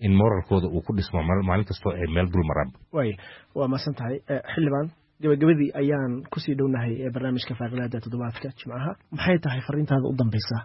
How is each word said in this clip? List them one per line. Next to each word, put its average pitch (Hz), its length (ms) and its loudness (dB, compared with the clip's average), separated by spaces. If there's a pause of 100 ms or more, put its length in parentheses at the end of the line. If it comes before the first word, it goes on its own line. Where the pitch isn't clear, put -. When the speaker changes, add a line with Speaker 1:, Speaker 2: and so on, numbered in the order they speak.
Speaker 1:
in 98 140 4
moralkooda 98 520 4
uu 82 140 -2
ku - 140 -4
dhismo 92 260 -2
maal-, 92 240 2
maalin 95 200 2
kastoo - 280 -4
ay 85 140 -2
meel 87 200 2
dul 87 200 2
maraan. 71 240 0 (180)
Speaker 2:
Waay, 131 220 0 (420)
waa 139 140 0
mahadsan 135 260 -2
tahay. 123 220 -6 (140)
Eh, 135 120 -2 (140)
xildhibaan, 147 320 0 (340)
gabagabadii 151 540 4
ayaan 143 480 0
ku - 160 -8
sii 147 160 -2
dhownahay, 127 380 0
ee, 127 180 -4
barnaamijka 127 440 -4
Faaqidaadda 120 460 -4
Toddobaadka 120 540 -6
Jimcaha. 131 360 -8 (180)
Maxay 175 300 2
tahay 131 220 -2
fariintaada 143 460 0
u 131 100 -2
dambaysa? 113 480 0